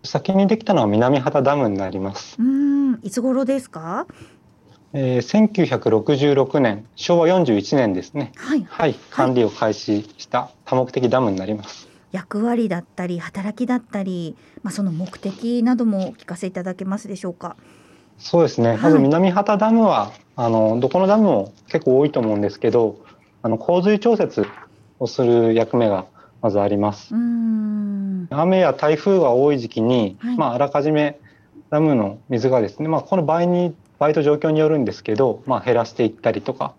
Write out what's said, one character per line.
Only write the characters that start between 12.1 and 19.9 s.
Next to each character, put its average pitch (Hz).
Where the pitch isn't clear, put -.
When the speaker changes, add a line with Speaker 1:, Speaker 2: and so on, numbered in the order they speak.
Speaker 2:
役 196
割 233
だ 175
っ 170
た 180
り、 175
働 196
き 247
だ 247
っ 240
た -
り、 180
ま 196
あ、 -
そ 202
の 185
目 165
的 233
な 226
ど 233
も 196
お -
聞 -
か 180
せ 190
い 185
た 180
だ 185
け 185
ま 190
す 208
で 196
し -
ょ 185
う 170
か？ 175
Speaker 1:
そ -
う -
で 151
す -
ね。 117
Speaker 2:
は 113
い。 107
Speaker 1:
ま 285
ず -
南 160
畑 202
ダ 214
ム 226
は、 123